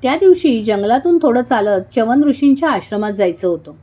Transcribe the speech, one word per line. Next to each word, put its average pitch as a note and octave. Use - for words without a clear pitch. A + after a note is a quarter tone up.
त्या C4
दिवशी E4+
जंगलातून A3
थोडं B3
चालत G#3
चवन A#3+
ऋषींच्या C#4+
आश्रमात G#3
जायचं F#3
होतं. D#3+